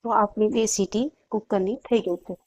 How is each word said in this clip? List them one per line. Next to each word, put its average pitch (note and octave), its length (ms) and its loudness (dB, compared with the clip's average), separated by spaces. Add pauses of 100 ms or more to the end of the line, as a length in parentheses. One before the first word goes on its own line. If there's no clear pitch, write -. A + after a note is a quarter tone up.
તો A#3 60 -6
આપણી G#3+ 380 2
બે A3+ 180 2
સીટી G#3 460 -2 (200)
કુકરની G#3 440 -2
થઈ A#3+ 240 -2
ગઈ F3 160 -2
છે. F3+ 180 -14 (120)